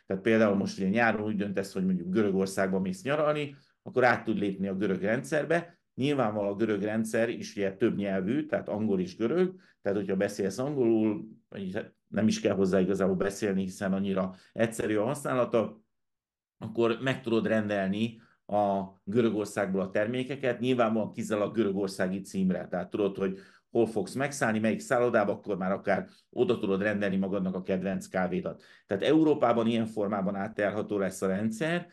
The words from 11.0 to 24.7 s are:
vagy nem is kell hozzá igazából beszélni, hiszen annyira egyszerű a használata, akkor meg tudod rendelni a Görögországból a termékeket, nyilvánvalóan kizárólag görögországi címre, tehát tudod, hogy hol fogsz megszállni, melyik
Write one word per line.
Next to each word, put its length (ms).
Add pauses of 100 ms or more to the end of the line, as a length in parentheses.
vagy 380 (220)
nem 180
is 140
kell 140
hozzá 260
igazából 360
beszélni, 460
hiszen 300
annyira 420 (180)
egyszerű 440
a 80
használata, 760 (760)
akkor 440
meg 200
tudod 240
rendelni 720 (260)
a 360 (220)
Görögországból 760
a 100
termékeket, 720
nyilvánvalóan 520
kizárólag 420
görögországi 640
címre, 480
tehát 220
tudod, 260
hogy 220 (320)
hol 160
fogsz 280
megszállni, 440
melyik 220